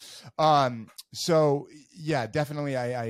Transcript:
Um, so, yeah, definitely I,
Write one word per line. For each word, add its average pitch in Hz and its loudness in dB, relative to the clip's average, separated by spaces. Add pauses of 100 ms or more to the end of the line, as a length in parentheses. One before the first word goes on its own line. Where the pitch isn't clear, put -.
(400)
Um, 135 2 (240)
so, 151 2 (280)
yeah, 151 -2
definitely 147 -4
I, 123 -4